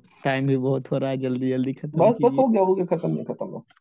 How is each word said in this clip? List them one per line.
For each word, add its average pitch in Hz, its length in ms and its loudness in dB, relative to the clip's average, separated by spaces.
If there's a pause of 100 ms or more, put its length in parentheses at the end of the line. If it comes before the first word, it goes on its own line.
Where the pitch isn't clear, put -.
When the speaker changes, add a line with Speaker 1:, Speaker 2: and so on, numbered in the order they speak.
(240)
Speaker 1:
टाइम 135 220 0
भी 135 100 2
बहुत 131 340 -2
हो 139 80 0
रहा 135 120 -2
है, 135 60 -2
जल्दी 131 340 -2
जल्दी 131 220 0
खत्म 151 160 -10
Speaker 2:
बस, 160 200 4
बस 233 100 2
Speaker 1:
कीजिए। 254 220 2
Speaker 2:
हो 262 80 4
गया, 220 140 4
हो 185 120 4
गया, 185 100 0
खत्म 170 260 -2
नहीं, 156 140 -4
खत्म - 220 -8
हो। - 200 -14 (140)